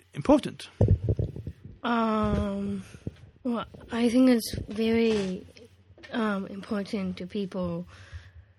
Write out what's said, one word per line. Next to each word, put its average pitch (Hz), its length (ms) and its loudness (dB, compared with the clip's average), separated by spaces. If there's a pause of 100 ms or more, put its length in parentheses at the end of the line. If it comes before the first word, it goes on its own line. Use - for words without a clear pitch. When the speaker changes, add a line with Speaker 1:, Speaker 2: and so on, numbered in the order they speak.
(140)
Speaker 1:
important? - 540 2 (1120)
Speaker 2:
Um, 208 1040 0 (600)
well, 233 200 -2 (280)
I 240 160 2
think 254 220 6
it's 226 260 2 (120)
very, 220 800 0 (640)
um, 208 340 -2
important 196 720 -6
to 180 80 -10
people 180 600 -6 (720)